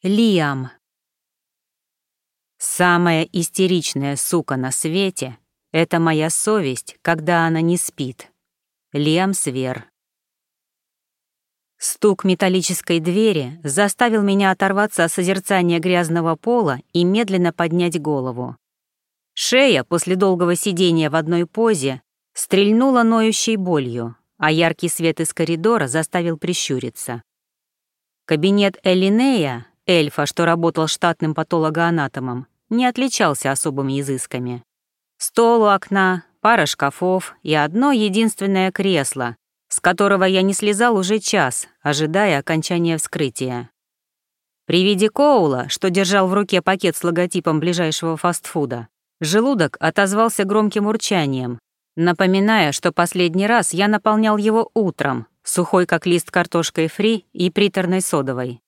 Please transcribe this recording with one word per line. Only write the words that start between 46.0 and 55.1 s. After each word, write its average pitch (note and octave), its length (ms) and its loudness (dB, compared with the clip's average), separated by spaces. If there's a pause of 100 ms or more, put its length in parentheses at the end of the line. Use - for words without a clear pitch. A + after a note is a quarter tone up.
в F#3 80 0
руке F#3+ 260 0
пакет F#3 340 0
с - 80 -8
логотипом E3+ 560 0
ближайшего E3 560 -2
фастфуда, C#3 760 -4 (300)
желудок G3 600 0
отозвался G3+ 640 0
громким G#3 420 0
урчанием, C#3 720 -2 (380)
напоминая, F#3 760 2
что - 180 -2
последний F3 560 0
раз A#3 260 0
я G3 140 2
наполнял G#3+ 500 2
его A3 380 0
утром, C#3+ 500 -2 (240)